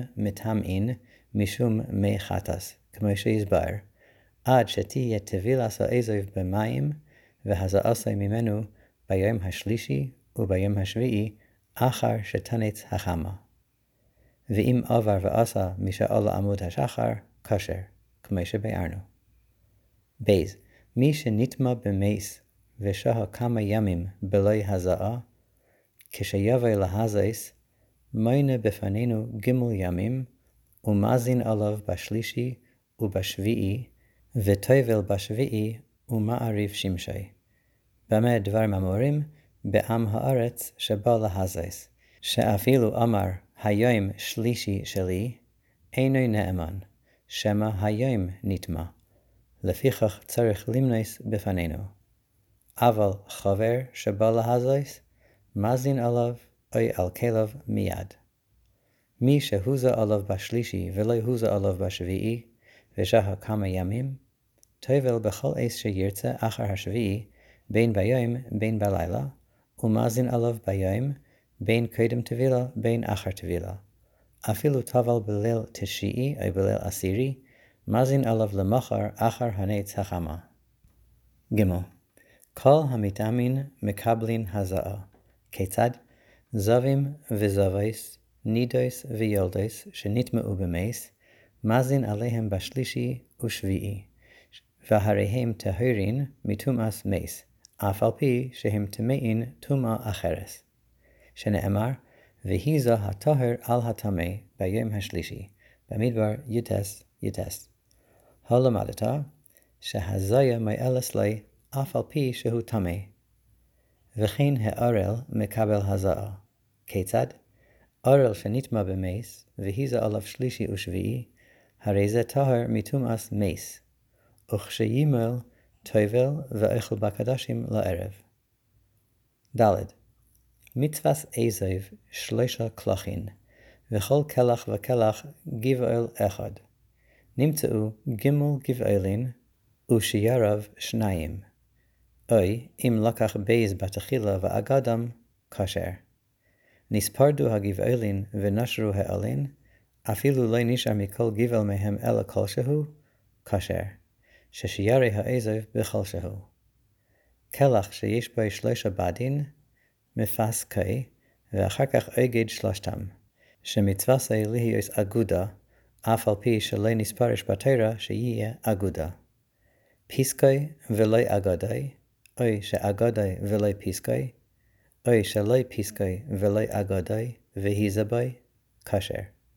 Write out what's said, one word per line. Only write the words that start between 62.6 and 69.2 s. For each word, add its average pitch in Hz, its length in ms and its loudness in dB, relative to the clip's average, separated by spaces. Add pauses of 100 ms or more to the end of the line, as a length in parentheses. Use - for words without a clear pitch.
ושהה 98 380 4
כמה 107 320 -2
ימים, 101 480 -2 (640)
טובל 127 400 2
בכל 110 380 -2
עת 120 140 -2
שירצה 101 640 -2
אחר 113 260 -2
השביעי, 101 640 -2 (440)
בין 113 240 4
ביום, 117 420 2 (160)
בין 110 280 0
בלילה, 98 460 0 (580)